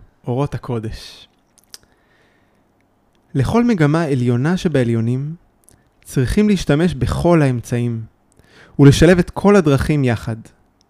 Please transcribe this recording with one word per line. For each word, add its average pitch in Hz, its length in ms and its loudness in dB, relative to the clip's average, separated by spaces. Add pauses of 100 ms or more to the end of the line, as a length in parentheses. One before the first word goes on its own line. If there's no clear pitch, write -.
(280)
אורות 127 280 -4
הקודש. - 720 -10 (2000)
"לכל 147 300 0
מגמה 165 400 2
עליונה 131 540 0
שבעליונים, 127 800 -2 (680)
צריכים 202 460 -2
להשתמש 160 440 0
בכל 139 480 0
האמצעים, 120 600 -4 (760)
ולשלב 151 400 6
את 170 100 0
כל 202 260 2
הדרכים 147 480 2
יחד, 117 320 -4 (540)